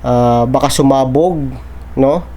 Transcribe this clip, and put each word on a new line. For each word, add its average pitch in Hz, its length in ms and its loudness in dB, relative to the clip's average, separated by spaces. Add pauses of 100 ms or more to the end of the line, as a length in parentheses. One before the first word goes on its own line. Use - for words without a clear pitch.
ah, 120 440 2
baka 131 240 0
sumabog, 139 680 2 (580)
no? 143 300 0 (120)